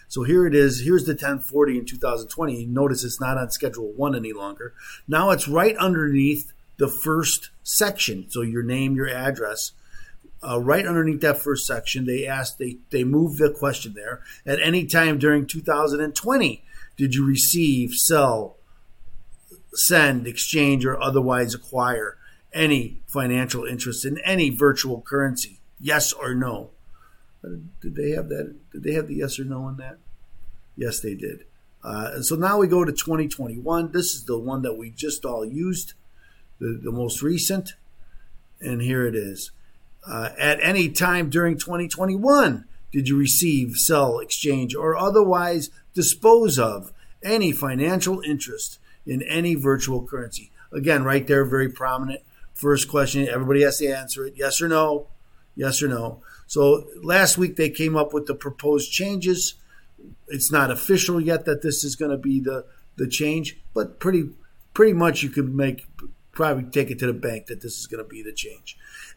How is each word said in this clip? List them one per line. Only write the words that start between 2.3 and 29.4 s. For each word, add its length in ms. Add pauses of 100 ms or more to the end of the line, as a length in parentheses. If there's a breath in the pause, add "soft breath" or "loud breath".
You 60
notice 360
it's 160
not 180
on 140
Schedule 400
One 240
any 160
longer. 420 (360 loud breath)
Now 220
it's 180
right 260
underneath 800 (240)
the 100
first 640 (140)
section. 640
So 140
your 200
name, 320
your 140
address, 640 (680 soft breath)
uh, 200
right 240
underneath 360
that 200
first 240
section, 400
they 200
asked, 340
they, 180 (140)
they 120
moved 360
the 120
question 420
there. 280 (240 loud breath)
At 160
any 240
time 340
during 280
two 140
thousand 380
and 160
twenty, 480 (320 loud breath)
did 180
you 140
receive, 680
sell, 600 (1200)
send, 520
exchange, 600
or 160
otherwise 520
acquire 640 (360 soft breath)
any 540
financial 580
interest 400
in 140
any 300
virtual 520
currency? 580 (220)
Yes 320
or 200
no? 360 (760 soft breath)
Uh, 140 (240)
did 140
they 160
have 180
that? 260 (160)
Did 120
they 100
have 140
the 80
yes 240
or 40